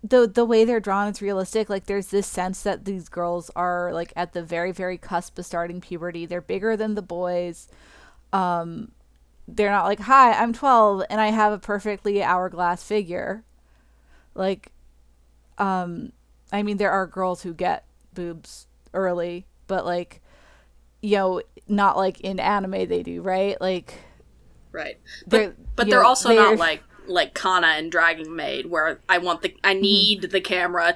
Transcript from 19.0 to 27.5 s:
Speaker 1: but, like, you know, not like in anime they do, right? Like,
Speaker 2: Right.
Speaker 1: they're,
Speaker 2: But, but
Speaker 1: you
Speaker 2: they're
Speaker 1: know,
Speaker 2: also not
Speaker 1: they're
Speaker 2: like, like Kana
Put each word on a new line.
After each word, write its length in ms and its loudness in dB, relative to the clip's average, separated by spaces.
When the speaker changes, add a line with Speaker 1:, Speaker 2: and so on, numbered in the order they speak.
Speaker 1:
but, 180 -4
like, 360 -6
you 140 2
know, 260 0
not 280 4
like 240 0
in 200 -6
anime 480 -2
they 140 -2
do, 200 -10
right? 380 -2
Like, 340 -4
Speaker 2:
Right. 260 -12
Speaker 1:
they're, 240 4
Speaker 2:
But, 260 -12
but 100 0
Speaker 1:
you 60 4
Speaker 2:
they're 100 8
Speaker 1:
know, 60 8
Speaker 2:
also 260 4
not 140 8
Speaker 1:
they're 80 6
Speaker 2:
like, 260 0
like 280 0
Kana 340 2